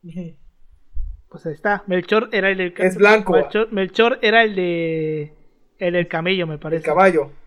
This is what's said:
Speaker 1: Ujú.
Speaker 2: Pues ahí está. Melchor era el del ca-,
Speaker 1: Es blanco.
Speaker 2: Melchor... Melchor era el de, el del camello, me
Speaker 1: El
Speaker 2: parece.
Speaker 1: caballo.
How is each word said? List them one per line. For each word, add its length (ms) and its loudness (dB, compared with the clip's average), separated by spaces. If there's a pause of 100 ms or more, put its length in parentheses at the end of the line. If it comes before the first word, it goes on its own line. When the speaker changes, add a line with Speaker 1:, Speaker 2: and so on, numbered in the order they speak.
Speaker 1:
Ujú. 320 -14 (920)
Speaker 2:
Pues 160 -16
ahí 80 -6
está. 340 -2
Melchor 460 0
era 160 2
el 80 -2
del 160 -4
ca-, 100 -4
Speaker 1:
Es 140 0
blanco. 360 4
Speaker 2:
Melchor... 380 0
Melchor 500 0
era 220 4
el 120 0
de, 800 -4 (460)
el 140 -2
del 160 0
camello, 360 -2
me 100 -8
Speaker 1:
El 40 -12
Speaker 2:
parece. 260 -6
Speaker 1:
caballo. 460 2 (160)